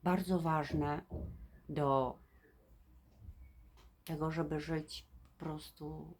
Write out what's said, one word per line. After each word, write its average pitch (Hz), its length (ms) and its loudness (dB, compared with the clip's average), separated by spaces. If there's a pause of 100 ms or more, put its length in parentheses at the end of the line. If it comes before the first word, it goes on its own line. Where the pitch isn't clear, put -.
bardzo 180 360 4
ważne 156 640 2 (640)
do 139 500 4 (1900)
tego, 160 260 -2
żeby 156 300 0
żyć 156 460 -4 (320)
po 165 60 -10
prostu 156 760 -8